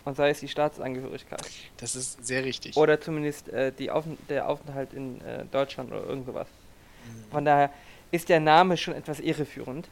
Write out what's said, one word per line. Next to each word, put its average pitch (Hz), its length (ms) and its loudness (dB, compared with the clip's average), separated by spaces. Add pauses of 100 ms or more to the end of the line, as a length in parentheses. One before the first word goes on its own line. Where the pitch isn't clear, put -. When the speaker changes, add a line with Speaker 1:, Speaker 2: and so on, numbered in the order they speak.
Speaker 1:
und 139 120 -6
sei 143 140 4
es 151 100 -2
die 143 80 -8
Staatsangehörigkeit. 131 920 -4 (360)
Speaker 2:
Das 117 180 -8
ist 127 320 -8
sehr 127 180 -2
richtig. - 320 -6
Speaker 1:
Oder 151 240 6
zumindest, 151 480 -6
äh, 131 240 0
die 135 180 -8
Aufent-, 156 280 -4 (100)
der 143 200 -2
Aufenthalt 139 440 -6
in, 135 280 -10
äh, - 300 -8
Deutschland 135 420 -2
oder 104 120 -6
irgend 131 220 -6
sowas. - 220 -8 (580)
Speaker 2:
Mhm. 113 240 -16
Speaker 1:
Von 147 140 -2
daher 143 260 6 (400)
ist 170 180 -2
der 170 120 8
Name 165 360 8
schon 160 180 -4
etwas 143 260 -6
irreführend. 143 720 -4